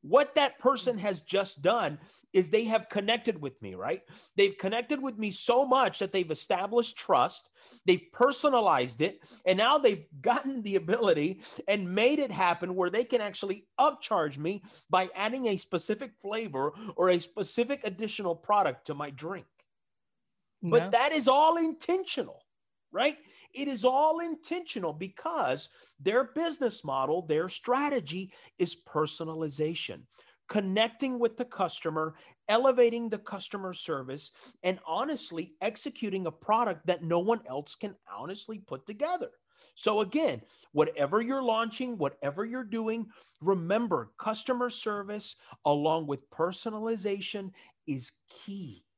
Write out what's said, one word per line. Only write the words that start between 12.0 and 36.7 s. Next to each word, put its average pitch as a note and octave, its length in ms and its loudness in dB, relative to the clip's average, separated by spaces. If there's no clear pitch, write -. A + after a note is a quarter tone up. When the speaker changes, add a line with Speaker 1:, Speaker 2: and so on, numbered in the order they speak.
Speaker 1:
it C4+ 120 0
happen F3+ 460 0
where F3+ 120 2
they A3 160 0
can A#3+ 160 0
actually G3+ 480 -6
upcharge F#3 600 2
me F#3 240 -4
by F#3 260 2
adding A#3 340 -2
a G3 100 0
specific G#3 640 -4
flavor F#3+ 500 -4
or F#3 140 4
a F3 80 6
specific A#3 680 -2
additional G3+ 500 -4
product E3+ 520 0
to D3+ 80 -6
my D3 160 -8
drink. D#3+ 340 -10
But G3 160 4
Speaker 2:
Yeah. G3 140 2
Speaker 1:
that C4 200 4
is C4+ 160 4
all D#4 300 6
intentional, E4 880 -2
right? C#4 280 0
It C#4 140 -6
is B3 180 -4
all D4+ 360 4
intentional D#4+ 720 -6
because F3+ 800 -4
their G#3 240 2
business C#4+ 640 -2
model, C#3 380 0
their D#3+ 260 0
strategy G#3+ 840 -2
is F3 220 -2
personalization, D#3 1200 -4
connecting A3 680 0
with A3+ 180 0
the B3 80 -4
customer, D#3+ 680 -4
elevating A#3 600 4
the G#3+ 100 -4
customer G3 540 -8
service, C#3 580 -8
and F#3 240 0
honestly F3+ 760 -6
executing G3 640 -4
a E3 40 -2
product G#3 560 -2